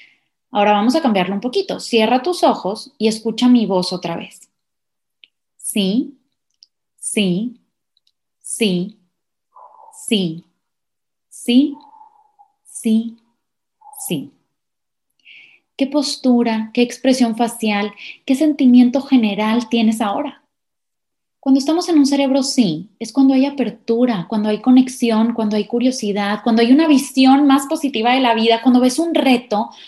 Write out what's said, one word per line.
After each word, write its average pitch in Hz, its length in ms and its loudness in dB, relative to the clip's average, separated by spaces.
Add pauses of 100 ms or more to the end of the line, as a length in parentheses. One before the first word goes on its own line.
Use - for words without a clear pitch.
(520)
Ahora 208 200 2
vamos 214 220 2
a 320 80 0
cambiarlo 196 320 0
un 202 60 -6
poquito. 285 400 -6
Cierra 233 420 0
tus 349 220 -4
ojos 208 520 -2
y 214 120 -2
escucha 226 400 -2
mi 240 180 4
voz 180 260 -2
otra 170 240 -8
vez. - 320 -18 (1080)
Sí, 208 580 -4 (840)
sí, 208 600 -4 (840)
sí, 190 600 -6 (2250)
sí, 269 460 0 (880)
sí, 226 520 -4 (880)
sí. 143 240 -8 (1500)
¿Qué 262 100 -2
postura, 240 880 -2
qué 240 80 2
expresión 240 540 0
facial, 214 560 -4 (340)
qué 269 80 0
sentimiento 262 680 4
general 220 680 0
tienes 226 320 0
ahora? 226 420 -6 (960)
Cuando 269 220 2
estamos 320 280 -2
en 330 100 2
un 277 80 6
cerebro 277 360 2
sí, 190 460 -2 (100)
es 226 140 -10
cuando 269 220 4
hay 262 120 2
apertura, 233 840 -2
cuando 214 200 -4
hay 214 120 -2
conexión, 233 760 2
cuando 214 200 -4
hay 208 120 -2
curiosidad, 214 760 -4
cuando 233 200 2
hay 233 100 4
una 320 160 4
visión 269 580 4
más 277 220 2
positiva 247 440 -2
de 262 80 0
la 240 140 2
vida, 226 260 2
cuando 247 200 4
ves 254 180 0
un 330 160 -2
reto 240 560 0 (180)